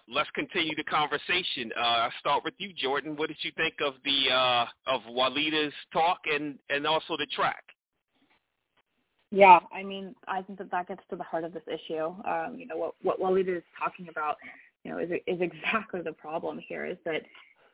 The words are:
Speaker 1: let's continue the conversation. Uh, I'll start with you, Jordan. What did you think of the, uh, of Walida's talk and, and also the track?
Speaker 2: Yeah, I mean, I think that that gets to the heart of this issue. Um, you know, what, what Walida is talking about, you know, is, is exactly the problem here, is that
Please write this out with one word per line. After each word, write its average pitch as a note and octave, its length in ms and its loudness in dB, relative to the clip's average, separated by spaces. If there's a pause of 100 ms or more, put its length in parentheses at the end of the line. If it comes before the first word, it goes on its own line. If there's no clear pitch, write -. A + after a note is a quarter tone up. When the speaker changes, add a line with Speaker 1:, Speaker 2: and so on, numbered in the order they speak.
(120)
Speaker 1:
let's C#3+ 220 -2
continue D#3 420 -4
the D3+ 80 -6
conversation. D3 920 -2
Uh, - 40 -4
I'll A#2 380 2
start C#3+ 260 0
with D#3 140 -6
you, F#3+ 180 -10
Jordan. C#3 400 -2
What D#3 120 -2
did D#3 140 -12
you D#3+ 140 -6
think D#3+ 180 0 (120)
of C3+ 80 -2 (100)
the, C#3 300 2
uh, B2 320 4 (220)
of C3 140 0
Walida's C#3 720 0 (200)
talk E3+ 340 2
and, D3 320 -2 (120)
and C#3+ 160 -2
also D#3 300 0
the D3 100 -2
track? - 360 -2 (1700)
Speaker 2:
Yeah, F#3+ 260 12 (160)
I F#3+ 80 -10
mean, G3 320 -10 (140)
I F#3+ 140 -4
think F#3+ 180 -14
that F#3+ 100 -12
that F3+ 160 -2
gets F#3+ 140 -10 (100)
to G3 60 -8
the F3 80 -12
heart E3 180 -4
of E3+ 100 -8
this D#3+ 140 -12
issue. D#3+ 480 -6 (100)
Um, E3 320 -4
you E3+ 100 -14
know, D#3+ 100 -10
what, E3 260 -4
what - 180 0
Walida F#3 360 2
is E3 60 -8 (140)
talking F3 320 -6
about, D3+ 280 -4 (480)
you - 80 -10
know, F3 60 -6
is, E3+ 120 -4 (160)
is F3 140 -2
exactly F3+ 600 -2
the E3 120 -6
problem D#3+ 560 -8
here, D3+ 180 -8
is E3+ 180 -8
that D#3 180 -4 (520)